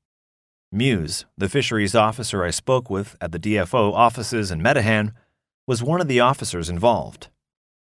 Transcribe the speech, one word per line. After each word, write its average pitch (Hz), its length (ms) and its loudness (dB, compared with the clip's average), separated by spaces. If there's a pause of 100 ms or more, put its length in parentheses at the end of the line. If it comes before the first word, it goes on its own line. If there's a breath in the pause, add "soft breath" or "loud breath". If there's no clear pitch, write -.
(680)
Muse, 98 560 -2 (120)
the 98 100 -2
fisheries 107 480 0
officer 110 480 2
I 87 60 0
spoke 127 400 -2
with 98 320 -4
at 85 100 -8
the 85 80 -6
D 104 180 0
F 90 160 -2
O 104 200 2
offices 113 580 0
in 80 100 -4
Medahan, 107 520 2 (520 soft breath)
was 120 160 -2
one 156 200 0
of 165 80 -2
the 123 100 2
officers 104 500 0
involved. 87 600 0 (600)